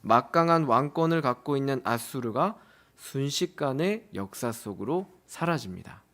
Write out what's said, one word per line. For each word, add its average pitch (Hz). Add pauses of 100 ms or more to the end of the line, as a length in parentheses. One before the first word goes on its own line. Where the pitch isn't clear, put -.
막강한 165
왕권을 151
갖고 139
있는 139
아수르가 120 (400)
순식간에 147
역사 98
속으로 113 (140)
사라집니다. 113 (120)